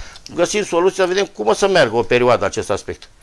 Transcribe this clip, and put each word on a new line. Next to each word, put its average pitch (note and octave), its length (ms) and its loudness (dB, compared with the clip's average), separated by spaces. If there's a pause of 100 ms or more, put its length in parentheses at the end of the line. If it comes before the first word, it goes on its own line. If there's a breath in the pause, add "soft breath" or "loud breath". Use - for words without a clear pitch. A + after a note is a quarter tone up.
(340 loud breath)
găsim F3 300 -2
soluția, F3+ 400 0
să F3 40 0
vedem F#3 180 -2
cum - 200 -8
o A3 60 2
să G3+ 160 2
meargă D3 280 2
o A#2+ 60 2
perioadă A#2+ 420 2
acest F#2+ 260 -4
aspect. - 380 -8 (140)